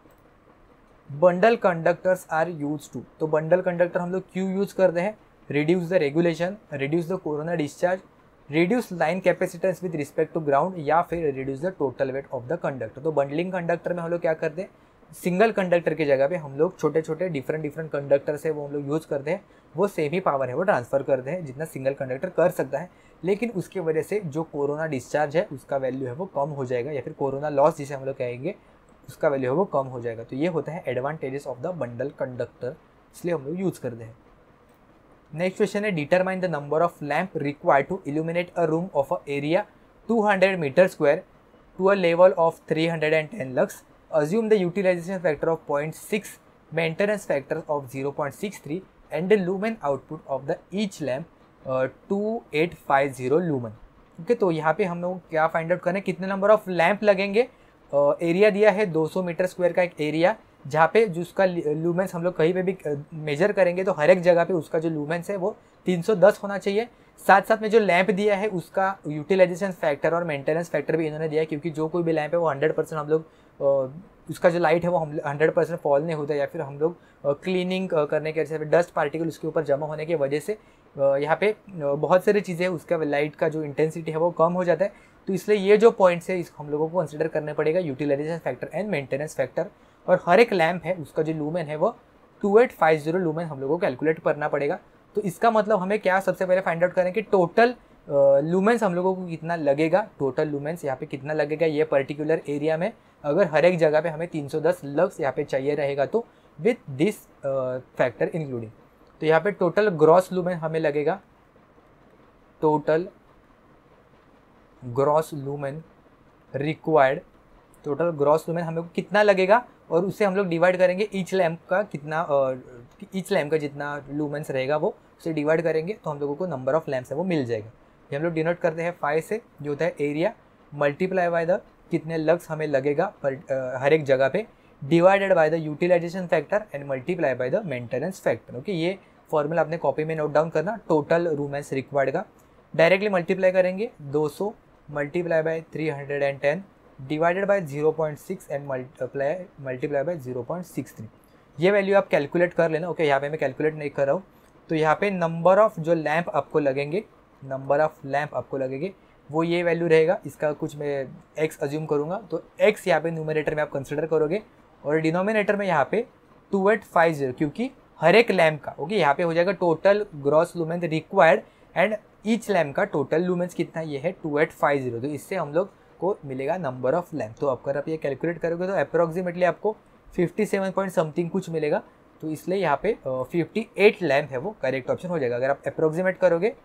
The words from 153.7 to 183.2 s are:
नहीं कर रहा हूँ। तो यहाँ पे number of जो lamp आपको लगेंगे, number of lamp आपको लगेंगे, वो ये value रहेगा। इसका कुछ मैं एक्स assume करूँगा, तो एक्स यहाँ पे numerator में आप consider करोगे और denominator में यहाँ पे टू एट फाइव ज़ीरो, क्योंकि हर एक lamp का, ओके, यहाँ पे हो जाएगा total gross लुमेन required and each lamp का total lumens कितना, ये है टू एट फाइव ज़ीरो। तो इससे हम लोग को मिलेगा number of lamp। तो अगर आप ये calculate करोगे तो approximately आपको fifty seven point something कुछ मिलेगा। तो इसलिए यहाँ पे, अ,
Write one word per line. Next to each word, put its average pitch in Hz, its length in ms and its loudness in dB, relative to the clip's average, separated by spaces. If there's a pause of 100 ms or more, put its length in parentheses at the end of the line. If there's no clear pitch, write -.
नहीं 147 160 -8
कर 143 160 -2
रहा 139 80 2
हूँ। 190 80 -6 (460)
तो 165 60 -2
यहाँ 156 200 4
पे 196 160 0 (100)
number 165 380 4
of 214 220 4
जो 165 140 2
lamp 156 340 -2
आपको - 300 -2
लगेंगे, 143 460 -2 (420)
number 135 320 -2
of 151 280 -2
lamp 143 280 -4
आपको 131 240 -6
लगेंगे, 135 340 -6 (380)
वो 156 120 0
ये 170 200 0
value 170 260 0
रहेगा। 160 380 6
इसका 151 260 -4
कुछ 147 240 -6
मैं 143 300 -4 (320)
एक्स 160 200 -2
assume 156 280 -4
करूँगा, 151 300 -2 (140)
तो 165 120 -4 (180)
एक्स 208 280 2
यहाँ 160 120 4
पे 165 100 -2
numerator 156 440 -2
में 151 80 -2
आप 147 80 -4
consider 147 360 -4
करोगे 156 360 0 (420)
और 151 160 2
denominator 196 560 0
में 196 100 -2
यहाँ 156 240 2
पे 220 160 0 (460)
टू 196 180 4
एट 220 140 0
फाइव 170 280 2
ज़ीरो, 139 200 -4
क्योंकि 160 380 -4 (300)
हर - 160 6
एक - 140 6
lamp 160 320 2
का, - 160 -12
ओके, 165 180 -4
यहाँ 147 180 4
पे 180 80 -2
हो 165 120 0
जाएगा 175 180 2
total 185 640 2
gross 147 420 2
लुमेन 165 240 -4
required 170 600 4 (360)
and 202 200 2 (300)
each 214 240 -2
lamp 160 240 2
का 190 100 0
total 156 380 0
lumens 180 320 -2
कितना, 160 280 -4
ये 147 160 -6
है 139 140 -4
टू 147 260 -4
एट 160 140 2
फाइव 143 280 2
ज़ीरो। 120 200 -6
तो 127 60 -6
इससे 151 300 -6
हम 147 160 -6
लोग 190 180 0 (300)
को 185 240 -2
मिलेगा 135 320 -4
number 127 360 -4
of 170 220 -2
lamp। 113 260 -8
तो 147 60 0
अगर 139 320 -2
आप 143 100 -6
ये 160 80 -4
calculate 156 420 -4
करोगे 170 280 -4
तो 190 60 -4
approximately 170 720 0
आपको 208 320 0 (400)
fifty 185 300 0
seven 190 240 -2
point 190 240 -2
something 170 340 0
कुछ 175 220 -4
मिलेगा। 160 320 0 (400)
तो 156 80 -6
इसलिए 170 280 -4
यहाँ 151 240 0
पे, 196 100 0
अ, 131 300 -6